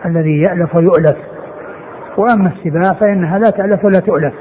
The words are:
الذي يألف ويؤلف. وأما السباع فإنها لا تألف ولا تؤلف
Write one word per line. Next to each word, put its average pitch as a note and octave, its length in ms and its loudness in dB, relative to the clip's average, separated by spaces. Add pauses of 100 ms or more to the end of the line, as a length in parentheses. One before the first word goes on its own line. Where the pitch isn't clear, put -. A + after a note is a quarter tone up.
الذي D#3 360 2
يألف E3 340 0
ويؤلف. E3 420 4 (1000)
وأما G3+ 380 2
السباع E3+ 440 -2
فإنها G3 400 0
لا A3+ 100 4
تألف G3+ 360 0
ولا F#3+ 140 4
تؤلف E3 420 0